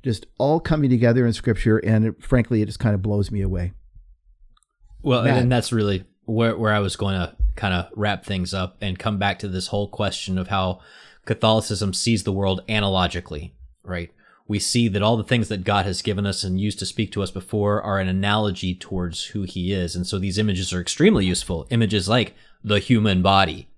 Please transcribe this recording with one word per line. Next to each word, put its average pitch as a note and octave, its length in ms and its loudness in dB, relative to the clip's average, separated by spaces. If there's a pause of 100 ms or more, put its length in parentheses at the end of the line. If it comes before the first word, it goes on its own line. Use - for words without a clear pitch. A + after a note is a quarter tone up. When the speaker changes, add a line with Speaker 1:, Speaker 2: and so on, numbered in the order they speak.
Speaker 1:
just A2+ 220 -4 (120)
all D3+ 240 2
coming D3+ 280 2
together A#2+ 360 4
in A#2 80 2
Scripture, A2 460 2
and A2 260 4
it, - 180 -4
frankly, A#2+ 380 2
it G#2+ 60 0
just G#2+ 120 -10
kind G#2+ 160 2
of F#2 60 0
blows G#2 300 0
me G2+ 100 -4
away. F#2 320 -2 (1300)
Speaker 2:
Well, B2 200 2
and, B2 80 2
Speaker 1:
Matt. B2+ 140 4
Speaker 2:
and B2 80 4
that's A#2+ 220 0
really G2+ 320 2 (180)
where, A2+ 340 0
where G#2+ 160 2
I G#2 60 4
was G2 160 0
going G2 200 -2
to F2+ 200 -4 (200)
kind G2 180 -2
of F2 220 -2
wrap G#2 300 -2
things F#2 280 -4
up F#2 280 -4
and F#2 180 -6
come G#2+ 180 -2
back G2+ 220 0
to G#2 80 -8
this F#2 200 -4
whole G2+ 220 -4
question F#2+ 480 -4
of F#2 100 -4
how F#2+ 340 -2 (440)
Catholicism G#2+ 680 0
sees A2+ 300 0
the G#2 100 -2
world F#2+ 360 0
analogically, F#2 880 -2 (280)
right? F2 280 -8 (360)
We G#2 120 0
see A#2 300 2
that F#2+ 120 0
all A2+ 160 4
the G#2+ 60 -2
things A#2 240 0
that G2 160 -6
God G2+ 220 0
has F#2+ 180 -4
given G2+ 240 -2
us G2 160 -4
and F#2 180 -2
used G2+ 180 -2
to F#2+ 60 -6
speak G#2+ 280 -4
to G2+ 100 -2
us F#2 80 -6
before G#2 500 -2
are G2 180 -2
an F#2+ 80 -2
analogy F#2+ 680 -2
towards F2+ 520 -8
who G#2 140 -8
he F#2 320 -4
is. F2 220 -4
And F2 100 -4
so G2 140 -4
these F#2+ 180 -2
images G2 340 0
are F2+ 100 -2
extremely D3 440 2
useful. F2 460 -2
Images G#2 360 2
like A2+ 280 0 (280)
the G2+ 140 0
human G#2 460 2
body F#2+ 540 2